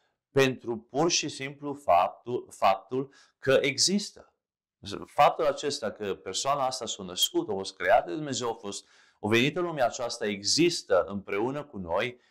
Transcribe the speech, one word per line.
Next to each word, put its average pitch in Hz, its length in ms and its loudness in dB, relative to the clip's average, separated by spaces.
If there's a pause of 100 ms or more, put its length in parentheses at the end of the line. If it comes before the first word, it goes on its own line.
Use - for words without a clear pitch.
(320)
pentru 127 460 0
pur 151 340 -2
și 160 180 -2
simplu 139 440 -10
faptul, 101 760 0
faptul 127 640 0 (260)
că 135 220 4
există. 156 680 -2 (760)
Faptul 160 400 4
acesta 135 460 -2
că 101 240 -4
persoana 131 500 -2
asta 127 200 -4
s-a 104 180 -8
născut, 95 460 -2
a 104 40 -4
fost 95 220 -6
creată 98 340 4
de 170 60 -6
Dumnezeu, 131 340 -4
a 113 40 -2
fost, - 340 -12 (340)
a 107 60 -2
venit 123 300 2
în 180 60 0
lumea 156 220 0
aceasta, 120 400 -4
există 104 800 2
împreună 101 600 -4
cu - 140 -18
noi, 98 420 -4 (120)